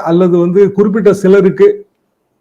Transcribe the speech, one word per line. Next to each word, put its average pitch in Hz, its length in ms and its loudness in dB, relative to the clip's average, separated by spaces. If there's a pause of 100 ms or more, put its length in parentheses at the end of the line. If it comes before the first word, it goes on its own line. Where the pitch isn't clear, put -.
(100)
அல்லது 175 280 0
வந்து 180 340 0
குறிப்பிட்ட 202 400 0
சிலருக்கு 190 560 2 (720)